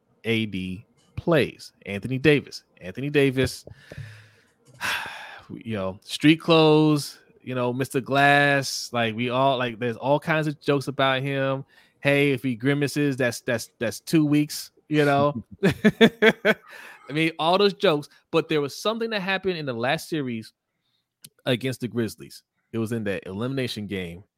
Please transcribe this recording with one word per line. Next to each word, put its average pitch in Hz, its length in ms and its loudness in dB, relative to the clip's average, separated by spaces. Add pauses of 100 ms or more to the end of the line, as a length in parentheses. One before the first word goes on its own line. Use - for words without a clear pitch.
(260)
A 110 200 0
D 92 400 -8 (300)
plays. - 580 -2 (120)
Anthony 101 320 -6
Davis. 143 460 2 (160)
Anthony 123 300 -10
Davis, 135 560 2 (1120)
<sighs> - 680 -10
you - 260 -8
know, 95 280 -6
street 156 360 4
clothes, 156 800 4 (220)
you 127 140 -10
know, 123 180 -2
Mister 131 260 -4
Glass, 139 960 2
like, 117 220 -2
we 120 140 -4
all, 131 280 2
like, 120 220 -4
there's 117 180 -4
all 143 220 0
kinds 156 280 -2
of 147 140 -6
jokes 143 260 0
about 135 360 0
him. 135 420 -4 (340)
Hey, 143 320 4
if 127 100 -2
he 127 140 -2
grimaces, 143 640 0
that's, 123 240 -2
that's, 117 360 -4
that's 110 220 -4
two 160 260 2
weeks, 147 460 0 (160)
you 151 180 2
know. 143 380 2 (100)
<laughs> - 100 -4
I - 1500 2
mean, 160 240 0
all 175 220 2
those 202 160 2
jokes, 151 340 0 (220)
but 160 180 0
there 151 120 2
was 139 140 -6
something 226 360 -4
that 208 100 -4
happened 185 360 -4
in 151 100 -8
the 127 60 -4
last 127 360 -2
series 127 440 -6 (920)
against 127 360 -2
the 123 60 -4
Grizzlies. 101 540 -6 (300)
It 113 80 -6
was 110 120 -4
in 113 120 -4
that 98 240 -6
elimination 117 580 -6
game. 92 380 -10 (140)